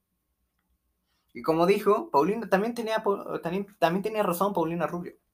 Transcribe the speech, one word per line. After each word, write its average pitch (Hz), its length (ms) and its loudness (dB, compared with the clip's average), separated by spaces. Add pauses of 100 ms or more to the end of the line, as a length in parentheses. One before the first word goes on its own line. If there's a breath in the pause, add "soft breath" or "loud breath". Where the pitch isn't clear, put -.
(1300)
Y 120 80 -12
como 160 240 2
dijo, 202 440 2
Paulina, 190 400 2
también 208 240 0
tenía, 220 300 -4 (380)
también, 190 260 -4 (120)
también 170 240 2
tenía 214 200 -2
razón 190 300 0
Paulina 165 340 -2
Rubio. 180 260 -10 (200)